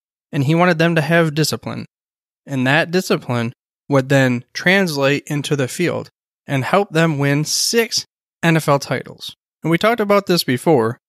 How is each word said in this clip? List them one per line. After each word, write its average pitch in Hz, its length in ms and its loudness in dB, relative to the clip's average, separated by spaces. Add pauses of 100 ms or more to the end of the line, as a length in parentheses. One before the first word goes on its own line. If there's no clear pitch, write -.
(320)
and 147 140 -2
he 156 100 2
wanted 175 220 4
them 165 180 2
to 160 60 2
have 160 340 0
discipline. 113 500 -4 (600)
And 131 200 -2
that 156 260 2
discipline 127 600 -2 (340)
would 135 220 0
then 127 420 2
translate 151 760 0
into 147 280 -4
the 135 120 -2
field 120 420 -4 (380)
and 139 160 -2
help 190 260 0
them 160 300 0
win 143 260 0
six - 600 -2 (360)
N 165 160 4
F 151 100 -2
L 139 120 2
titles. - 560 -8 (260)
And 160 80 -4
we 165 80 2
talked 226 240 0
about 202 240 2
this 175 180 0
before, 123 540 2 (120)